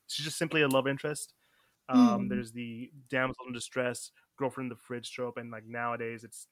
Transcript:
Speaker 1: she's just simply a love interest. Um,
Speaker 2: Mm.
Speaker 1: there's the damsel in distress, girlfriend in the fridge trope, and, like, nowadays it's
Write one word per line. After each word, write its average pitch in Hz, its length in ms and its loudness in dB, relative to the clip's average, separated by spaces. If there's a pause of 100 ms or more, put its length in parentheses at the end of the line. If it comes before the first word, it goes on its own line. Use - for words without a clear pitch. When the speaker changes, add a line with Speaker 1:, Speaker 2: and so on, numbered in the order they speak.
Speaker 1:
she's 147 180 -6
just 151 140 -6
simply 160 240 4
a 143 60 8
love 131 180 4
interest. 151 460 -4 (560)
Um, 123 380 6
Speaker 2:
Mm. - 20 -2
Speaker 1:
there's 113 240 -4
the 117 380 -8 (180)
damsel 131 380 0
in 127 60 -8
distress, - 580 -4 (260)
girlfriend 131 340 -2
in 113 60 -10
the - 40 -20
fridge 120 300 -8
trope, 123 260 -6
and, 117 140 -10
like, 110 160 -12
nowadays 117 560 -4
it's - 280 -18